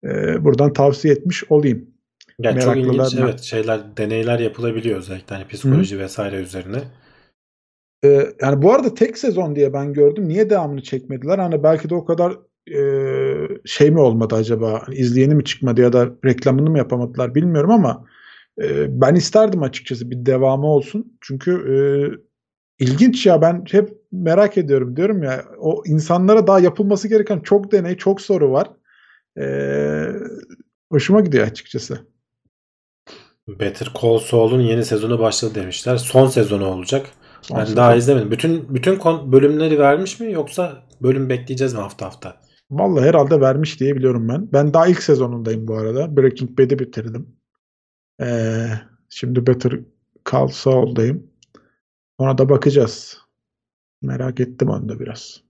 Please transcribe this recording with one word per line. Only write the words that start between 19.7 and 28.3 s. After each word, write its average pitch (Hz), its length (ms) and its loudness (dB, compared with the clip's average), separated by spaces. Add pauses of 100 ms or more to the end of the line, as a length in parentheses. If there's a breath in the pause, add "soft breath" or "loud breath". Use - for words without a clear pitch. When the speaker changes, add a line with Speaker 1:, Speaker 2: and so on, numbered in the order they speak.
Speaker 1:
bir 123 140 -8
devamı 135 420 2
olsun. 151 540 -2
Çünkü, 139 300 -6
e, 151 240 -2 (1120)
ilginç 160 400 4
ya, 170 160 6
ben 175 300 2
hep 202 220 2 (180)
merak 185 460 2
ediyorum 135 380 0
diyorum 185 280 -2
ya. 131 220 -6 (140)
O - 260 -4
insanlara 180 600 2
daha 196 120 6
yapılması 196 480 2
gereken 214 320 0
çok 202 320 0
deney, 180 260 0
çok 190 240 -2
soru 156 300 0